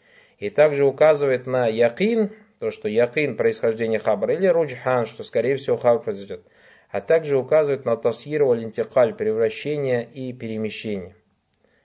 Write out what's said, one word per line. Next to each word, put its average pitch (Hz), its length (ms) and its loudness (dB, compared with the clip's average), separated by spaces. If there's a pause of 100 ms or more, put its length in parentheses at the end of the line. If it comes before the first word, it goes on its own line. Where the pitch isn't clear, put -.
(380)
И 104 120 -4
также 143 360 4
указывает 139 600 2
на 127 200 0
якин, 180 640 2 (280)
то, 110 120 -4
что - 160 -8
якин 120 480 0
происхождение 113 640 0
хабара, 110 360 0
или 185 120 0
руджхан, 127 580 0
что, - 180 -12
скорее 123 320 0
всего, 131 200 -2
хабар 117 280 2
произойдет. 98 420 -8 (460)
А 101 80 -4
также 151 380 2
указывает 139 480 0
на 117 100 0
тасир 143 480 -2
валь 120 220 2
интикаль, 113 500 0
превращение 120 880 -2
и 127 300 -12
перемещение. 110 840 -8 (680)